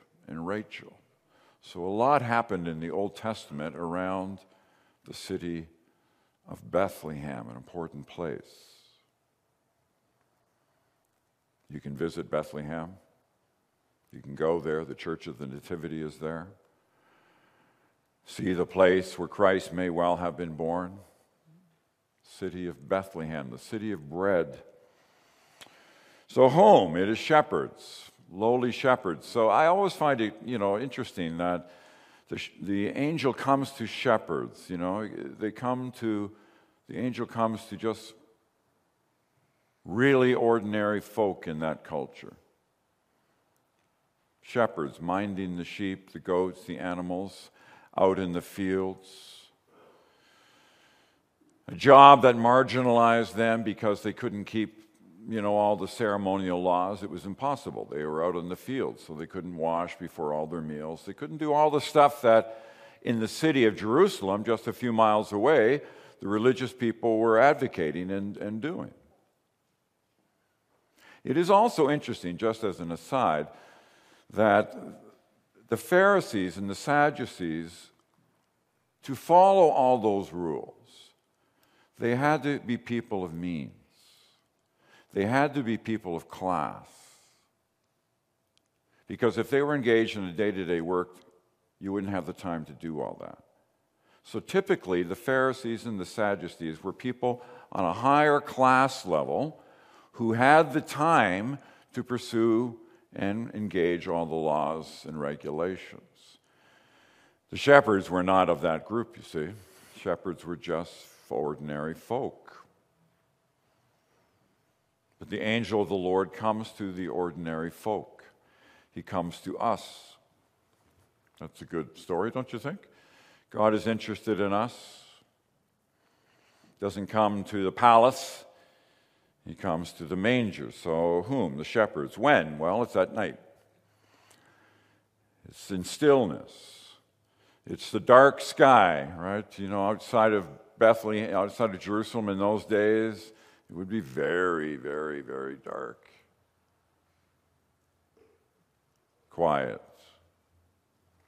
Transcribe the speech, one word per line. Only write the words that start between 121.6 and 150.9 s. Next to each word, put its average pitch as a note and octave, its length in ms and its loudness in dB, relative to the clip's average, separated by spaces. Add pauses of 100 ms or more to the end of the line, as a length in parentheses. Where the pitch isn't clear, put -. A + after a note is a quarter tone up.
a - 40 -14
good D#2+ 320 -8
story, F#2 320 -4
don't B2+ 240 -8
you A#2 60 -10
think? D3+ 200 -10 (680)
God G#2+ 240 2
is G#2 140 -2
interested G#2+ 520 -4
in G2+ 140 0
us. - 500 -6 (1800)
Doesn't G2+ 280 -6
come G#2 380 0
to G2+ 180 -4
the F#2+ 80 0
palace. A#2+ 760 4 (1000)
He E2 100 -14
comes E2+ 380 -4
to E2+ 120 -14
the D#2+ 100 -6
manger. F#2+ 560 -2
So E2+ 560 0
whom? G2+ 300 -4
The D2+ 60 -8
shepherds. F#2 540 -2
When? F#2+ 420 2
Well, F#2 240 0
it's - 120 -6
at F#2 180 2
night. F#2+ 260 -6 (2000)
It's - 240 -16
in F#2 120 -4
stillness. C3+ 680 2 (1160)
It's - 260 -12
the G#3 80 -2
dark C3+ 420 8
sky, F#2 760 6
right? G2+ 280 -6 (120)
You G2 100 -8
know, G2 200 -2
outside A2 460 2
of G2 120 0 (320)
Bethlehem, G#2+ 560 4
outside G2+ 400 -2
of F#2 60 -12
Jerusalem G#2+ 500 -4
in G2 80 -2
those G2+ 280 0
days, G#2+ 640 0 (380)
it G2 60 -18
would F#2 140 -10
be A2 100 -4
very, D#2 760 -2
very, D2 460 -8
very C2 340 -10
dark. - 500 -14 (3250)
Quiet. C#2 520 -2 (1500)